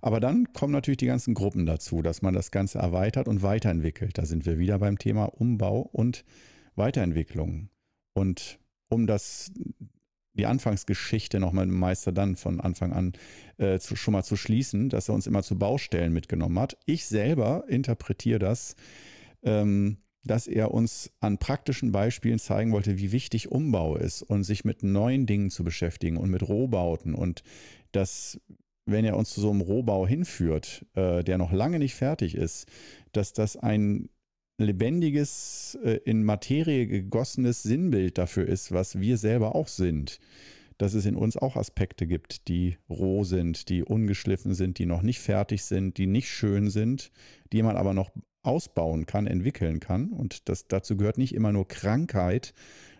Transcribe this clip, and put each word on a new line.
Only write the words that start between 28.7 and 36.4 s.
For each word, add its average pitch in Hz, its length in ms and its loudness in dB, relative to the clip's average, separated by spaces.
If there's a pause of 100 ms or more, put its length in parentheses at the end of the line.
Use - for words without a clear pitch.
wenn 107 180 2
er 104 140 2
uns 110 140 0
zu 104 100 -4
so 104 80 2
einem 101 120 2
Rohbau 98 460 2
hinführt, 95 840 -2
äh, 90 300 2
der 92 140 0
noch 87 140 0
lange 131 280 0
nicht 139 160 -2
fertig 147 400 -2
ist, - 320 -4 (460)
dass 104 200 -2
das 107 240 -2
ein 107 520 0 (520)
lebendiges, 143 1200 0
äh, 113 220 2
in 110 180 4
Materie 131 640 2